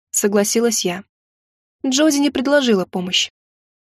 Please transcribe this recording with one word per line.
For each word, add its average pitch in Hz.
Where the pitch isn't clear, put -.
согласилась 214
я. 180
Джози 285
не 285
предложила 262
помощь. 180